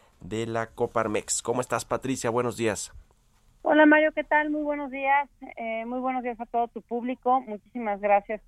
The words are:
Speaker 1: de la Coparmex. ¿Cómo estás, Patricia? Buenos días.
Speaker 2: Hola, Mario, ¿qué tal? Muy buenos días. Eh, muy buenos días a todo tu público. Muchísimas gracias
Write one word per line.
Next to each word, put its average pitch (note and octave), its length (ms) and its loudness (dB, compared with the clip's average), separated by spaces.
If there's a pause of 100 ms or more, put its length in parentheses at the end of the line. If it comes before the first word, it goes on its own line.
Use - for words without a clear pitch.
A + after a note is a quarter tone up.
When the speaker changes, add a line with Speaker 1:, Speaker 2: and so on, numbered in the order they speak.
(200)
Speaker 1:
de A2 260 -6
la A2+ 220 -2
Coparmex. A2 760 -2
¿Cómo A#2+ 180 0
estás, A#2+ 240 -2
Patricia? B2+ 460 -2
Buenos A#2+ 260 0
días. G#2+ 360 -2 (680)
Speaker 2:
Hola, D4+ 220 6
Mario, D4+ 280 6
¿qué D4+ 120 -4
tal? D4+ 260 2
Muy D4+ 120 -2
buenos D4 280 -4
días. C4+ 380 0 (280)
Eh, A3+ 280 -6
muy B3 160 -6
buenos B3+ 240 -4
días A#3 160 -6
a A#3 60 -10
todo A#3 200 0
tu A3+ 140 -10
público. B3 640 -2
Muchísimas G#3+ 580 -8
gracias G3+ 480 2